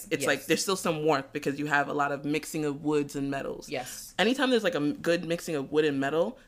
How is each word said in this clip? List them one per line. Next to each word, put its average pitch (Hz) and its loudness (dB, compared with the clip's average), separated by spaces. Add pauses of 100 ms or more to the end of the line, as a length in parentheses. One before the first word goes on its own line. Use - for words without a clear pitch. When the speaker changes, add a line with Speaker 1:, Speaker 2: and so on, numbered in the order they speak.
(120)
Speaker 1:
It's 147 0
like, 139 2
Speaker 2:
yes. - -14
Speaker 1:
there's 156 4
still 196 0
some 160 -2
warmth 139 2
because 143 -2
you 147 -4
have 143 2
a 139 -6
lot 143 0
of 143 -6
mixing 151 -2
of 143 -4
woods 147 0
and 139 -4
metals. - -6
Speaker 2:
Yes. - -10
Speaker 1:
Anytime 254 4
there's, 226 4
like, 175 2
a - 0
m-, 147 2
good 170 2
mixing 165 -4
of 135 -4
wood 156 4
and 139 2
metal, 160 0 (100)